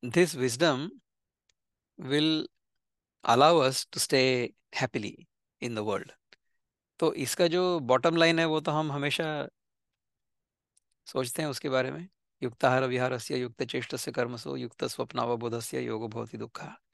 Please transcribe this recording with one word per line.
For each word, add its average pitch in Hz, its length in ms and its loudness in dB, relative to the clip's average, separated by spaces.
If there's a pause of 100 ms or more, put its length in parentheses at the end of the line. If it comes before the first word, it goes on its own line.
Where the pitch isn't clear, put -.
This 170 300 2
wisdom 135 540 0 (1120)
will 151 440 0 (840)
allow 139 400 8
us - 200 -6
to - 80 -12
stay 127 520 2 (280)
happily 117 380 -4 (480)
in 123 60 -4
the 107 180 -4
world। 101 240 -4 (880)
तो 160 140 4
इसका 165 340 0
जो 180 320 0
बॉटम 127 360 4
लाइन 165 240 6
है, 165 60 2
वो 156 140 2
तो 156 120 -4
हम 151 200 0
हमेशा 143 580 -4 (1600)
सोचते 131 360 -4
हैं 156 80 -2
उसके 143 200 -6
बारे 131 220 0
में, 170 180 -12 (340)
"युक्ताहार 127 400 2
विहारस्य 127 540 -2
युक्त 123 260 -6
चेष्टस्य 127 480 -6
कर्मसु 123 440 -4
युक्त 123 280 -8
स्वप्नावबोधस्य 120 1000 -4
योगो 117 260 -6
भवति 113 300 -10
दुःखः।" 117 340 -12 (220)